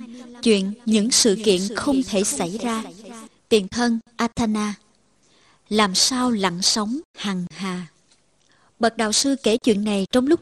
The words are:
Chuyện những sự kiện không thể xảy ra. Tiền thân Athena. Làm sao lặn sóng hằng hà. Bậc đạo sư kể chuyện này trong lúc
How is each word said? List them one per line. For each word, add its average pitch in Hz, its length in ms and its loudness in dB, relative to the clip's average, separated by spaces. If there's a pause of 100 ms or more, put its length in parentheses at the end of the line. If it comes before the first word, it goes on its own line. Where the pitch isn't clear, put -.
(440)
Chuyện 202 300 2 (120)
những 220 260 2
sự 208 340 4
kiện 185 160 4 (140)
không 269 280 0
thể - 200 -2
xảy 208 340 -4
ra. 226 260 -6 (680)
Tiền 202 180 4
thân 233 320 -2 (160)
Athena. 214 580 -2 (960)
Làm 208 260 2
sao 254 360 2
lặn 190 300 0
sóng 220 380 -2 (180)
hằng 185 320 -4
hà. 185 380 -8 (920)
Bậc 226 180 0
đạo 220 140 0
sư 277 320 2
kể 214 140 4
chuyện 208 260 2
này 202 280 0
trong 254 160 2
lúc 330 140 4